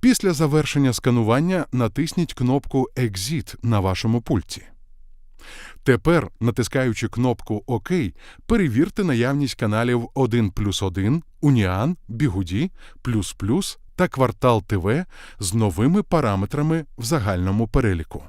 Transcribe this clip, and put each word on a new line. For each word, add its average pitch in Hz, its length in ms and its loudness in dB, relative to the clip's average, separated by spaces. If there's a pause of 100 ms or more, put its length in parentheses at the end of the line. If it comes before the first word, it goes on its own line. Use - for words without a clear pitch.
Після 214 320 4
завершення 143 600 2
сканування 127 800 2
натисніть 131 640 -2
кнопку 131 600 0
«Exit» 117 680 -4
на 113 180 2
вашому 104 400 0
пульті. - 420 -4 (1200)
Тепер, 143 460 2 (120)
натискаючи 120 680 -2
кнопку 113 580 -2
«ОК», 123 260 -4 (540)
перевірте 180 580 2
наявність 139 500 0
каналів 117 600 0
один 120 360 0
плюс 101 320 -2
один, 98 400 0 (180)
Уніан, 120 560 2 (120)
Бігуді, 107 600 -2 (320)
Плюс 110 300 -2
Плюс 127 460 -4 (180)
та 180 120 0
Квартал 120 540 2
Т - 140 -4
В 107 300 0 (320)
з 95 160 -6
новими 113 480 2
параметрами 147 840 0 (140)
в 117 60 -8
загальному 104 640 0
переліку. 92 600 -2